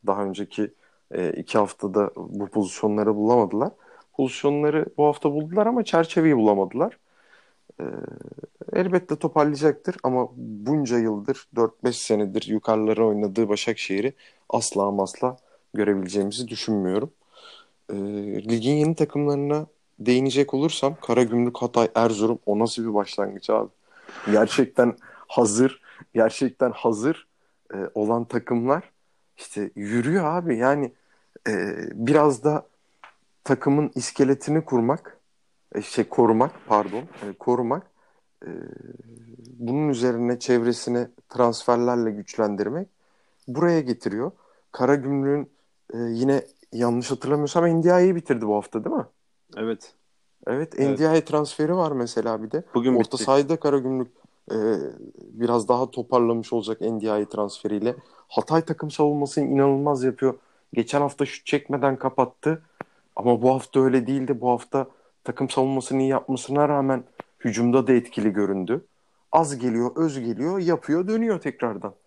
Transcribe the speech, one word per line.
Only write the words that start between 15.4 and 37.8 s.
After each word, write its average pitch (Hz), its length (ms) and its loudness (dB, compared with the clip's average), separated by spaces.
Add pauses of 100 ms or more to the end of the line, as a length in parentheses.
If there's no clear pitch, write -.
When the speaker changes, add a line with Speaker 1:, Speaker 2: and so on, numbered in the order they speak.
Speaker 1:
görebileceğimizi 101 760 -2
düşünmüyorum. 107 640 -2 (760)
Ee, 101 60 -8 (540)
ligin 117 240 0
yeni 151 220 2
takımlarına 147 680 -2 (340)
değinecek 131 540 2
olursam, 143 480 -2
Karagümrük, 120 560 2
Hatay, 120 380 0
Erzurum, 113 500 2
o 104 140 0
nasıl 113 240 0
bir 113 100 -4
başlangıç 98 560 -4
abi? 110 200 0 (640)
Gerçekten 117 640 4 (320)
hazır, 120 540 2 (320)
gerçekten 120 580 0
hazır, 117 560 -2 (460)
e, 98 40 -8 (160)
olan 113 320 0
takımlar 123 580 -2 (540)
işte - 380 -10
yürüyor 120 500 -2
abi. 165 320 -2
Yani, 135 340 0 (560)
e, 110 60 -2 (400)
biraz 139 500 2
da 151 220 0 (800)
takımın 139 520 0
iskeletini 139 680 0
kurmak, 131 520 -2 (580)
e, 104 60 -4
şey, - 220 -4
korumak, 113 480 2 (160)
pardon, 104 320 0
e, 104 400 -12
korumak, 123 480 -2 (580)